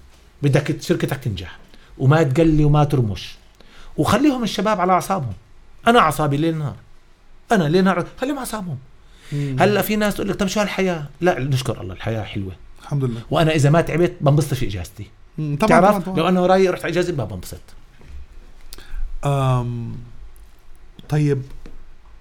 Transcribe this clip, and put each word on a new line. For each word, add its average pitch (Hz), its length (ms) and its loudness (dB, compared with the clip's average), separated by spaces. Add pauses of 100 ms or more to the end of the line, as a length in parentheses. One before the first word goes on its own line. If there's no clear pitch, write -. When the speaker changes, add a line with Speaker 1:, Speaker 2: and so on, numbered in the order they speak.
(420)
Speaker 1:
بدك 143 400 2
شركتك 156 340 -2
تنجح 92 420 -8 (400)
وما 147 240 4
تقلي 151 420 4
وما 147 200 6
ترمش، 123 500 -2 (640)
وخليهم 254 460 2
الشباب 202 380 -2
على 180 120 2
أعصابهم. 165 420 -2 (520)
أنا 240 120 6
أعصابي 151 380 2
ليل 160 220 0
نهار، 143 180 -6 (760)
أنا 190 120 4
ليل 175 200 4
نهار، 175 220 2 (140)
خليهم 277 180 -4
أعصابهم. 185 400 -8 (540)
Speaker 2:
مم. 143 280 -4
Speaker 1:
هلأ 196 220 4
في 214 140 -2
ناس 208 180 0
تقول - 140 -6
لك: 180 80 -2
"طب 202 100 0
شو 202 140 -2
هالحياة؟" 185 460 -2 (140)
لا، 175 180 2
نشكر 127 420 -2
الله، 95 140 -10
الحياة 110 280 -4
حلوة. 95 300 -8 (300)
Speaker 2:
الحمد 139 220 -4
لله. 117 160 -4 (100)
Speaker 1:
وأنا 156 240 2
إذا 143 160 4
ما 165 100 6
تعبت 175 400 0
بنبسط 143 340 2
في 127 120 -4
إجازتي. 101 400 -10 (320)
Speaker 2:
مم، 147 180 -4
طبعا، 214 120 2
Speaker 1:
تعرف؟ 175 220 6
Speaker 2:
طبعا، 202 100 2
طبعا. 185 160 -4
Speaker 1:
لو 165 120 2
أنا 185 120 4
وراي 185 280 6
رحت - 160 -4
إجازة 175 280 0
ما 135 120 -2
بنبسط. 90 360 -10 (1600)
Speaker 2:
أم، 123 720 -2 (1120)
طيب، 147 340 0 (800)